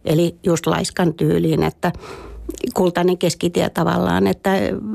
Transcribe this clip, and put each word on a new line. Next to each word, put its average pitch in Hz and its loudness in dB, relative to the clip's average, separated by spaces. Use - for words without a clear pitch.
eli 170 2
just 165 0
laiskan 170 0
tyyliin, 160 2
että 170 -2
kultainen 180 2
keskitie 175 0
tavallaan, 175 2
että 190 0